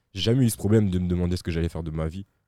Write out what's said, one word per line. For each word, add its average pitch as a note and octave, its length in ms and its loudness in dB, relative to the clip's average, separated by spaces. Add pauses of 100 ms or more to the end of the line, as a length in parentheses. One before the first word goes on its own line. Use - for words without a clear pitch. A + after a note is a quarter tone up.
(140)
j'ai F#2+ 80 -6
jamais A#2+ 240 4
eu A2+ 40 4
ce - 80 -4
problème G#2 320 4
de F2+ 100 0
me F2+ 80 -2
demander F2+ 300 0
ce - 60 -8
que F2+ 80 -4
j'allais E2 180 0
faire D#2+ 140 -8
de D#2+ 80 -8
ma D#2+ 160 -4
vie, F#2 180 -10 (220)